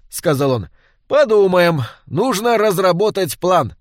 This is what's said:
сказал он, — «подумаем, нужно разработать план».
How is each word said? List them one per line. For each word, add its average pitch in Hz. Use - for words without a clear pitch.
сказал 156
он, — 92
«подумаем, 190
нужно 226
разработать 196
план». 170